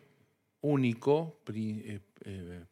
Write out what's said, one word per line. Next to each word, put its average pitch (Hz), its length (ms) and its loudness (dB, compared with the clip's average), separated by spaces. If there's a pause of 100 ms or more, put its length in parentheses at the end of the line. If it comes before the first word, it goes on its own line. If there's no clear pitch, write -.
(640)
único, 143 840 2
pri-, 107 420 -4
eh, 104 140 -8 (260)
eh, 87 460 -12